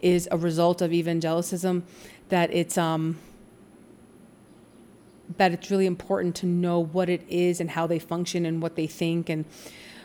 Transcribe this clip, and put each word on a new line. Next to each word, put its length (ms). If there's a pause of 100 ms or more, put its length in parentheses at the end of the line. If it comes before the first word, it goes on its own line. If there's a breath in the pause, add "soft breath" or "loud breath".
is 260
a 80
result 460
of 100
evangelicism, 920 (460 loud breath)
that 240
it's, 240
um, 400 (2250 loud breath)
that 140
it's 200
really 160
important 480
to 100
know 340
what 300
it 180
is 320
and 120
how 160
they 100
function 480
and 160
what 140
they 100
think 420
and, 180 (600 loud breath)